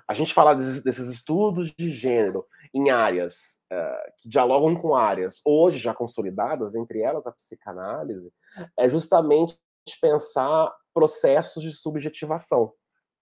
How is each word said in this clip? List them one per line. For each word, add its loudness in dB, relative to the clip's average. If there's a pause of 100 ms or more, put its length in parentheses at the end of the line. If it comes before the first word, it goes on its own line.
a -6
gente -4
falar 6
desses, -4
desses -4
estudos -4
de -6
gênero 0 (280)
em 2
áreas, 0
eh, -8
que -20
dialogam 4
com 0
áreas 0
hoje 4
já -4
consolidadas, -6
entre -6
elas -2
a -8
psicanálise, -12 (440)
é 4
justamente 2 (420)
pensar 0 (200)
processos 2
de -10
subjetivação, -4 (480)